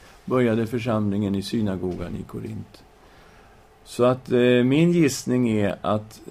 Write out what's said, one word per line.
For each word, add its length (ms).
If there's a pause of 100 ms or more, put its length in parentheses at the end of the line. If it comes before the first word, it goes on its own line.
(240)
började 420
församlingen 680
i 80
synagogan 760
i 60
Korint. 600 (1040)
Så 200
att, 280
eh, 320
min 280
gissning 560
är 320
att, 400 (100)